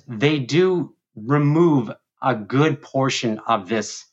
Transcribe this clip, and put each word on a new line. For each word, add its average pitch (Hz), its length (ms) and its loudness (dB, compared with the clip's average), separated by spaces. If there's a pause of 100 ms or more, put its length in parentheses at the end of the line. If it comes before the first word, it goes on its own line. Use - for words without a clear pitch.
they 139 320 0
do 170 520 0 (220)
remove 143 800 2 (280)
a 135 140 0
good 135 480 0
portion 131 640 -2
of 104 220 -2
this 107 440 -4